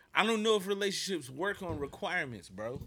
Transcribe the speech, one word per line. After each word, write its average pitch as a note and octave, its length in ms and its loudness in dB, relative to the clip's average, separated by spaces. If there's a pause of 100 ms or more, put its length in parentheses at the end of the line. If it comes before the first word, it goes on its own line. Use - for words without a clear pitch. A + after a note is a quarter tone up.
(140)
I F#3 120 6
don't A3 180 4
know A3 140 6
if F#3 100 -2
relationships G3 640 0
work F#3 340 -2
on D#3+ 160 -2
requirements, C#3+ 680 -2
bro. A2 380 -4